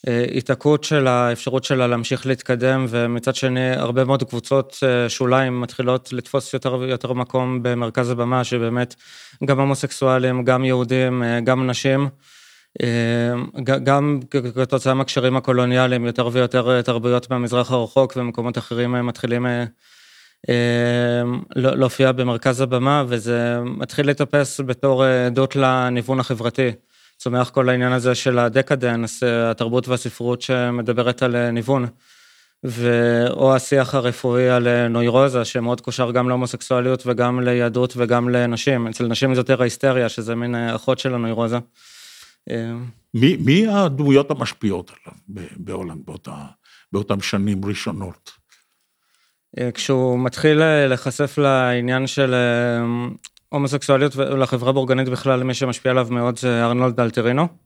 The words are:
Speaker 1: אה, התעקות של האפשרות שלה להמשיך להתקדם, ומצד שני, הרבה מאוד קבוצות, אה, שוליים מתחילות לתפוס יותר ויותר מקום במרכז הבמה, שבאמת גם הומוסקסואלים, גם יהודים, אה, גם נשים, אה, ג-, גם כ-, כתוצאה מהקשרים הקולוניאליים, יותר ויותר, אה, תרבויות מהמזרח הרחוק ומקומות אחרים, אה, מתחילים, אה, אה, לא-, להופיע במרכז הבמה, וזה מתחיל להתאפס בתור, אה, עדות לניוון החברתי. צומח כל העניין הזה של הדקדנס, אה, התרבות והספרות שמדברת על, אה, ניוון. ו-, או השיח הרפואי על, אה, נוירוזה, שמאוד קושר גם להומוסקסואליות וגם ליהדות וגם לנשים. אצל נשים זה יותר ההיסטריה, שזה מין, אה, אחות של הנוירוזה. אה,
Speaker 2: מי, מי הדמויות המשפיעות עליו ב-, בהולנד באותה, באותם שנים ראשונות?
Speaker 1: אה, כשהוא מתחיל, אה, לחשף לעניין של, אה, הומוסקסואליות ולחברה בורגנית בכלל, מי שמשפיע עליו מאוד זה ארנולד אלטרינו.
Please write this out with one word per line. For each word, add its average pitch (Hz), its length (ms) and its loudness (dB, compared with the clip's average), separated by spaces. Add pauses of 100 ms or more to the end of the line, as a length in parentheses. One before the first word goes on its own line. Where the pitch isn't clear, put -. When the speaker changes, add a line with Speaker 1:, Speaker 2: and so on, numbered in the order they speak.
Speaker 1:
אה, 120 180 0 (100)
התעקות 147 480 0
של 143 240 2
האפשרות 123 560 0
שלה 127 240 0
להמשיך 120 400 -2
להתקדם, 131 640 0
ומצד 120 460 -2
שני, 127 360 0
הרבה 127 340 0
מאוד 131 180 0
קבוצות, 131 600 -2
אה, 123 260 2
שוליים 127 520 0
מתחילות 123 520 -4
לתפוס 127 400 -4
יותר 131 200 -4
ויותר 127 400 -4
מקום 127 500 -2
במרכז 120 460 -2
הבמה, 123 340 0
שבאמת 120 520 -2 (500)
גם 135 140 2
הומוסקסואלים, 131 840 0
גם 127 220 2
יהודים, 127 580 0
אה, 117 160 0
גם 127 300 0
נשים, 135 400 0 (760)
אה, 117 800 0
ג-, 135 200 0
גם 143 360 2 (120)
כ-, - 40 -8 (200)
כתוצאה 131 380 0
מהקשרים 131 440 0
הקולוניאליים, 123 680 2
יותר 120 260 0
ויותר, 123 400 2
אה, 123 120 2
תרבויות 120 460 0
מהמזרח 123 420 0
הרחוק 127 440 2
ומקומות 120 420 -4
אחרים, 120 380 -2
אה, 123 60 0
מתחילים, 120 440 -2
אה, 120 180 -2 (840)
אה, 120 760 2 (320)
לא-, 131 200 2
להופיע 131 360 2
במרכז 123 500 0
הבמה, 131 460 2
וזה 120 580 -2
מתחיל 131 400 -4
להתאפס 143 600 0
בתור, 131 400 2
אה, 127 200 2
עדות 131 300 0
לניוון 127 640 0
החברתי. 120 520 -2 (460)
צומח 123 320 -2
כל 127 200 2
העניין 123 220 2
הזה 127 240 2
של 123 240 0
הדקדנס, 120 840 0
אה, 117 280 0
התרבות 120 360 -2
והספרות 123 540 -4
שמדברת 123 840 0
על, 120 120 2
אה, 120 160 0
ניוון. 120 340 0 (800)
ו-, 120 640 2
או 135 260 4
השיח 131 400 0
הרפואי 123 540 2
על, 123 180 2
אה, 120 200 2
נוירוזה, 120 580 2
שמאוד 120 360 -2
קושר 123 300 -2
גם 123 180 2
להומוסקסואליות 127 760 -2
וגם 123 340 0
ליהדות 123 580 0
וגם 120 320 2
לנשים. 120 580 0
אצל 117 200 -4
נשים 127 280 0
זה 127 40 2
יותר 127 220 0
ההיסטריה, 123 480 0
שזה 117 260 -6
מין, 120 200 -4
אה, 117 200 -2
אחות 127 240 -2
של 131 140 -4
הנוירוזה. 117 440 -2 (920)
אה, 117 240 -6 (400)
Speaker 2:
מי, 131 260 4
מי 160 280 4
הדמויות 143 640 2
המשפיעות 107 600 -4
עליו - 360 -20
ב-, 98 300 -14
בהולנד 90 480 -10
באותה, 73 300 -14 (560)
באותם 98 300 -2
שנים 101 440 -2
ראשונות? 98 640 -8 (1300)
Speaker 1:
אה, 123 120 -4
כשהוא 127 480 0
מתחיל, 151 420 2
אה, 151 260 4
לחשף 131 500 -2
לעניין 127 680 0
של, 131 260 0
אה, 120 760 0 (400)
הומוסקסואליות 139 640 0
ולחברה 135 560 0
בורגנית 131 380 0
בכלל, 127 340 0
מי 127 100 -2
שמשפיע 127 380 -2
עליו 127 180 2
מאוד 123 300 -2
זה 120 240 0
ארנולד 123 360 0
אלטרינו. 123 480 0 (180)